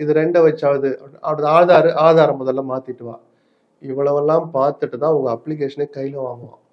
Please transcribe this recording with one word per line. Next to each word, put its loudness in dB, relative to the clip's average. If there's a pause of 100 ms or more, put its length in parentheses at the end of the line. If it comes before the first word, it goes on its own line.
இது -2
ரெண்டை 2
வச்சாவது. 0 (320)
அடுத்து -4
ஆதார், 6 (180)
ஆதாரம் 4
முதல்ல -4
மாத்திட்டு -10
வா. -16 (680)
இவ்வளவெல்லாம் 0
பார்த்துட்டு -4
தான் 0
உங்க -2
அப்ளிகேஷனே -6
கையில -10
வாங்குவான். -12 (120)